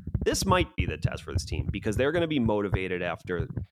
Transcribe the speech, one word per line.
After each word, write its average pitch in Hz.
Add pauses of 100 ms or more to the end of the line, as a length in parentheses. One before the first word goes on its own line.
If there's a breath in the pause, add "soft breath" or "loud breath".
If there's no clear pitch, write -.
(260)
This 247
might 185
be 87
the 78
test -
for 76
this -
team -
because 104
they're 135
gonna 170
be 156
motivated 95
after 85 (240)